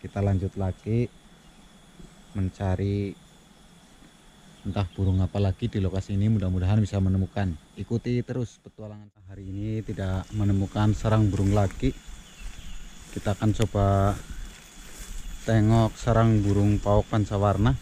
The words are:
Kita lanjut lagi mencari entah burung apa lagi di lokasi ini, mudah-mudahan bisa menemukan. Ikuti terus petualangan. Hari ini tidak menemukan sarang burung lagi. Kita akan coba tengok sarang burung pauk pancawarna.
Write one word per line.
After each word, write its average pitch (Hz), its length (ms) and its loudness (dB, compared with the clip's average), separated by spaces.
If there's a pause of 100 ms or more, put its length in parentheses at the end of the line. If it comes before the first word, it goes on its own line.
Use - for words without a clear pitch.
Kita 101 160 -8
lanjut 98 400 2
lagi 107 640 -2 (1080)
mencari 98 800 -2 (1500)
entah 98 320 -2
burung 95 240 2
apa 92 160 0
lagi 101 320 0
di 101 160 -2
lokasi 95 320 -4
ini, 104 160 2
mudah-mudahan 92 480 2
bisa 101 160 0
menemukan. 95 560 0 (240)
Ikuti 120 480 -2
terus 123 400 -6
petualangan. 104 480 -18 (160)
Hari 98 240 -16
ini 107 320 -6
tidak 95 480 -4
menemukan 101 640 2
sarang 110 320 4
burung 98 240 2
lagi. 104 400 2 (1200)
Kita 101 240 -4
akan 107 160 0
coba 98 640 2 (1300)
tengok 113 560 4
sarang 113 400 4
burung 101 400 2
pauk 104 320 4
pancawarna. 104 720 2